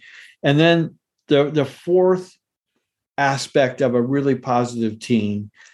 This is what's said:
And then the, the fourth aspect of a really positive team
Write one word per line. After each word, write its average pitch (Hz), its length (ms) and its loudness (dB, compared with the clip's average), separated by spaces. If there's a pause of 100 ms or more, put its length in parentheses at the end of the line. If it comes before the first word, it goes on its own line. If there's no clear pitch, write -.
(420)
And 147 180 2
then 165 380 2 (300)
the, 143 220 2
the 151 140 -2
fourth 185 720 -2 (800)
aspect 135 640 -2
of 123 140 0
a 120 80 2
really 139 320 0
positive 120 640 -4
team 104 520 -2 (240)